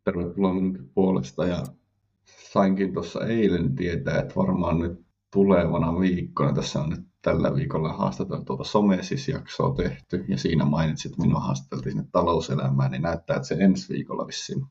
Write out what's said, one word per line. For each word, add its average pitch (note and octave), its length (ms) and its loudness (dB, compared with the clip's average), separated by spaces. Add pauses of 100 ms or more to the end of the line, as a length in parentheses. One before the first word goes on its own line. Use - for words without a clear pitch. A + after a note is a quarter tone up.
tervetuloa F2+ 500 0
minunkin F#2+ 400 -2
puolesta. F#2+ 520 2
Ja F2 160 -2 (880)
sainkin F#2+ 400 2
tuossa - 340 -4
eilen F#2+ 500 2
tietää, - 440 -2
että - 160 -6
varmaan F2+ 420 2
nyt E2+ 220 -4 (320)
tulevana E2+ 680 4
viikkona, F2 520 2
tässä C#2 300 -2
on D#2 80 -2
nyt - 100 -4 (220)
tällä D#2+ 320 2
viikolla - 380 -2
haastateltu - 520 -4
tuota - 200 -6
Somesis-jaksoa - 1120 0
tehty, - 540 -4
ja - 100 0
siinä D2+ 260 2
mainitsit, D#2 480 0
että - 100 -4
minua D#2+ 180 2
haastateltiin - 520 -4
sinne - 200 -6
Talouselämään, C2+ 800 0
niin C2 120 -4
näyttää, E2 340 -2
että - 120 -6
se - 60 -2
ensi F#2 400 2
viikolla - 320 -6
vissiin, - 440 -8